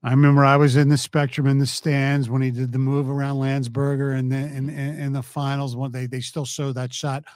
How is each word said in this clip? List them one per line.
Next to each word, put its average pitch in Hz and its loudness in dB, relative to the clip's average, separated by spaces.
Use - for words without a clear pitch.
I 120 -2
remember 143 6
I 139 6
was 143 6
in 143 6
the 147 4
Spectrum 143 -2
in 139 4
the 139 2
stands 139 0
when 131 0
he 131 -2
did 123 -4
the 123 -2
move 135 0
around 139 -4
Landsberger 135 -2
and 127 -2
then 135 -4
in, 135 -6
in, 147 -8
in 139 -4
the 135 -4
finals, 139 -4
when 131 -6
they, 127 -8
they 127 -8
still 139 -8
show 139 -6
that 127 -8
shot 143 -6